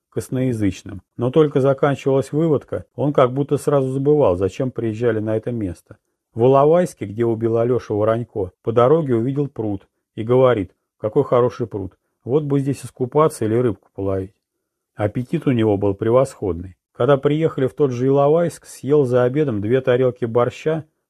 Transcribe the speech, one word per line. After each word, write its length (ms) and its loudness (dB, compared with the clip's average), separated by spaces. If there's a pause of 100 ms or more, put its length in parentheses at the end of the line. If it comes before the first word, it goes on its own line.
косноязычным. 920 -4 (160)
Но 140 -2
только 280 2
заканчивалась 720 0
выводка, 540 -2 (100)
он 180 -2
как 200 2
будто 240 -2
сразу 320 0
забывал, 460 2
зачем 360 -2
приезжали 480 -2
на 160 -4
это 160 -6
место. 460 -8 (360)
В 120 2
Иловайске, 600 4
где 200 -4
убил 320 0
Алешу 380 -2
Воронько, 560 -2 (120)
по 80 -2
дороге 440 4
увидел 320 -2
пруд 400 -8 (280)
и 80 -8
говорит: 520 2 (220)
«Какой 260 0
хороший 440 0
пруд, 300 -10 (260)
вот 200 -2
бы 160 0
здесь 240 -4
искупаться 600 -2
или 100 0
рыбку 380 -2
половить». 400 -6 (600)
Аппетит 520 -4
у 40 4
него 260 2
был 160 0
превосходный. 840 -2 (160)
Когда 260 2
приехали 480 0
в 80 -4
тот 180 0
же 160 -4
Иловайск, 580 2
съел 380 0
за 200 2
обедом 380 -2
две 200 0
тарелки 440 0
борща, 600 -2 (240)